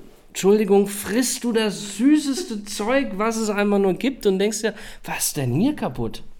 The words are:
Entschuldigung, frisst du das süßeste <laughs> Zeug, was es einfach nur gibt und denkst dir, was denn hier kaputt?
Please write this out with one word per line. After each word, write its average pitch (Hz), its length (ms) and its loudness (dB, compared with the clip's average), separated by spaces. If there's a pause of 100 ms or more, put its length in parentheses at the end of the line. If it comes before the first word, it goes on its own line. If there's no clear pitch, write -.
(300)
Entschuldigung, 202 580 4
frisst 220 560 -2
du 233 100 -2
das 208 440 -2
süßeste 277 680 2
<laughs> - 20 -14
Zeug, 233 480 0
was 220 240 -2
es 220 120 -2
einfach 208 300 2
nur 196 140 4
gibt 240 320 -2
und 190 140 2
denkst 214 240 -2
dir, 214 100 -2 (320)
was - 280 -6
denn 127 200 0
hier 247 240 2
kaputt? 127 460 -6 (160)